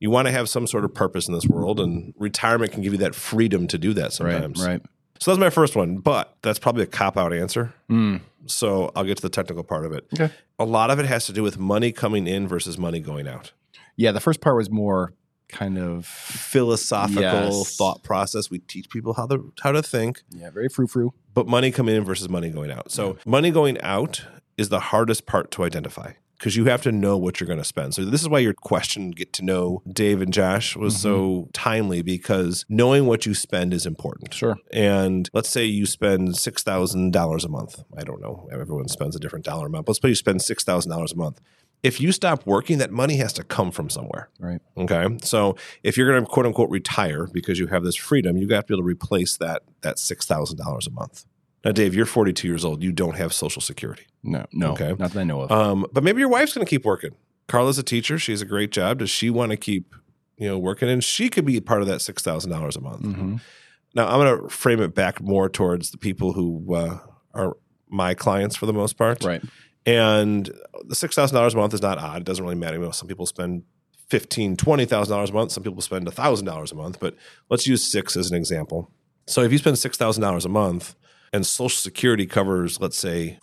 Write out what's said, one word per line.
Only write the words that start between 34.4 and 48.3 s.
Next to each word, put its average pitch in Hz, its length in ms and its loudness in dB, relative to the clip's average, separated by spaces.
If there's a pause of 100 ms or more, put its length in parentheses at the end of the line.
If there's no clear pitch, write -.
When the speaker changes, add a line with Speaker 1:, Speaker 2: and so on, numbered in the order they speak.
Speaker 1:
And 95 600 2
let's 110 160 0
say 120 160 0
you 104 220 2
spend 92 500 2
six - 260 -4
thousand 92 500 0
dollars 85 320 2
a 82 40 -6
month. - 340 -10 (140)
I 76 80 -10
don't - 160 -10
know. - 320 -12
Everyone 69 360 -6
spends 71 280 -4
a - 40 -10
different 78 240 -10
dollar 76 220 -6
amount. - 220 -4
Let's 107 120 0
say 135 100 4
you 113 40 4
spend 95 280 2
six - 220 -4
thousand 87 260 0
dollars 82 220 -4
a 85 40 -10
month. 78 240 -6 (440)
If 127 160 0
you 175 120 4
stop 170 340 0
working, 101 320 2
that 107 140 -2
money 135 240 2
has 113 160 0
to 87 100 -8
come 90 300 -2
from 76 180 -8
somewhere. - 380 -8 (100)
Speaker 2:
Right. 87 220 -8 (160)
Speaker 1:
Okay. 87 300 0 (180)
So 101 320 2 (260)
if 107 140 0
you're 131 160 6
gonna 123 140 4
quote 127 200 2
unquote 117 240 2
retire 90 640 -2
because 87 260 -2
you 87 100 -2
have 87 160 0
this 87 120 0
freedom, 92 400 2